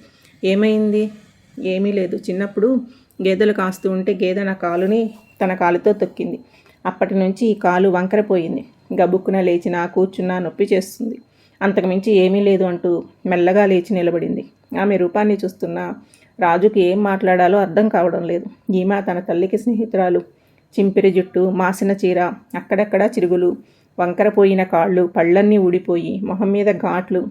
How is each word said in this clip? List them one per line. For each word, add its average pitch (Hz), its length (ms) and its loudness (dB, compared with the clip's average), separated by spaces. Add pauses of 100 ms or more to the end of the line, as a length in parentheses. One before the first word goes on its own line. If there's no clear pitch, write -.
(440)
"ఏమైంది?" 214 640 0 (520)
"ఏమీ 190 300 -2
లేదు. 185 240 -2
చిన్నప్పుడు 202 640 -2 (480)
గేదెలు 202 240 2
కాస్తూ 190 380 -2
ఉంటే 190 240 -2
గేదె 185 280 -2
నా 190 100 -4
కాలుని 190 580 -2 (340)
తన 185 100 -2
కాలుతో 180 380 2
తొక్కింది. 180 480 -6 (460)
అప్పటి 190 280 -2
నుంచి 190 320 0
ఈ 214 80 2
కాలు 190 340 2
వంకరపోయింది. 190 760 0 (380)
గబుక్కున 190 380 0
లేచినా, 175 460 -2
కూర్చున్నా 185 520 -2
నొప్పి 175 340 -4
చేస్తుంది. - 460 -4 (440)
అంతకుమించి 196 500 0
ఏమీ 190 280 4
లేదు," 196 240 2
అంటూ 175 400 -2 (220)
మెల్లగా 185 400 2
లేచి 185 280 0
నిలబడింది. 170 500 -2 (360)
ఆమె 196 160 2
రూపాన్ని 208 380 0
చూస్తున్న 180 600 -6 (460)
రాజుకి 190 400 4
ఏం 185 220 2
మాట్లాడాలో 190 560 2
అర్థం 196 300 2
కావడం 175 340 0
లేదు. 175 520 -6
ఈమె 196 360 0
తన 175 100 -4
తల్లికి 185 380 -2
స్నేహితురాలు. 190 800 -2 (440)
చింపిరి 196 300 2
జుట్టు, 185 400 0
మాసిన 185 400 0
చీర, 185 300 0 (340)
అక్కడక్కడా 202 520 0
చిరుగులు, 180 500 0 (420)
వంకరపోయిన 196 640 2
కాళ్ళు, 180 400 2
పళ్ళన్నీ 180 560 2
ఊడిపోయి, 180 640 -2
మొహం 196 320 -2
మీద 202 200 2
ఘాట్లు, 180 580 -4